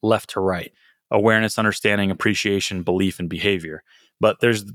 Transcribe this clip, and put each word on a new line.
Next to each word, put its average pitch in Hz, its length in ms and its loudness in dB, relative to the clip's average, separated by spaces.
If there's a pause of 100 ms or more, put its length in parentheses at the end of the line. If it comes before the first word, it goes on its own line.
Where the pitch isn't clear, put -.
left 107 280 0
to 101 100 -4
right: 92 320 -2 (380)
awareness, 110 480 2
understanding, 104 520 2
appreciation, 98 720 -2
belief, 92 360 0
and 87 100 -6
behavior. 82 540 -4 (380)
But 107 200 2
there's 110 240 2 (100)